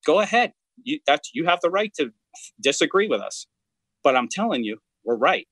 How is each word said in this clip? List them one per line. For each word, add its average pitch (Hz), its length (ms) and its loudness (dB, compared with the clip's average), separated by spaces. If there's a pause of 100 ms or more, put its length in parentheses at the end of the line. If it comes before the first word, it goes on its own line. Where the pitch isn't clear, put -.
Go 165 140 4
ahead. 214 320 0 (320)
You, 151 200 -6
that's, 151 300 0
you 165 120 -2
have 180 160 2
the 175 80 2
right 208 280 -2
to 123 140 -4 (480)
disagree 170 480 0
with 113 120 0
us. - 280 -12 (560)
But 135 100 6
I'm 123 140 0
telling 185 340 -2
you, 107 160 -6 (260)
we're 117 120 0
right. 123 360 0